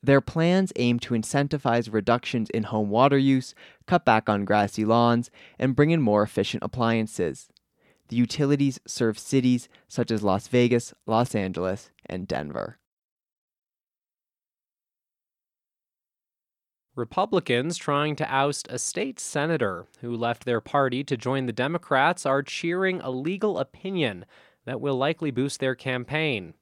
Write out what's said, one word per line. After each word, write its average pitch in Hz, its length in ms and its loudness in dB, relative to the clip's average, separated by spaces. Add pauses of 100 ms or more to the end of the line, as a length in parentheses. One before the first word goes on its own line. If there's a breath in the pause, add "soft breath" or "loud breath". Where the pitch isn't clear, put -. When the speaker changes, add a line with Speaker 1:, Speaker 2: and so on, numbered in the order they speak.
Speaker 1:
Their 139 200 6
plans 180 540 0
aim 120 240 2
to - 140 -4
incentivize 120 760 0
reductions 113 580 0
in 113 140 -2
home 107 240 -2
water 135 300 4
use, 135 360 2 (320 loud breath)
cut 175 200 2
back 110 240 4
on 101 160 2
grassy 104 400 2
lawns, 120 440 4 (280 loud breath)
and 127 180 0
bring 147 140 6
in 165 100 2
more 104 220 4
efficient - 420 -2
appliances. 110 880 -2 (580)
The 117 80 -4
utilities 139 680 2
serve 113 320 -2
cities 127 500 2 (180 soft breath)
such - 240 -4
as 107 120 0
Las 98 260 2
Vegas, 120 460 2 (120)
Los 113 280 0
Angeles, 92 560 -4 (160)
and 92 200 -8
Denver. 69 520 -8 (4000)
Speaker 2:
Republicans 160 800 0
trying 147 400 -2
to 143 180 -6
oust 139 360 0
a 123 80 -8
state - 420 -6
senator 131 680 -2 (140)
who 120 160 -8
left 117 300 -4
their 117 160 -2
party 135 420 0
to 135 120 -4
join 131 280 -2
the 120 80 -4
Democrats 143 720 0
are 139 160 2
cheering 180 600 -4
a 131 80 -8
legal 180 480 -4
opinion 139 680 -4 (400 soft breath)
that 123 160 -8
will 135 160 -2
likely 151 340 -2
boost 131 300 -4
their 131 140 0
campaign. 123 880 -4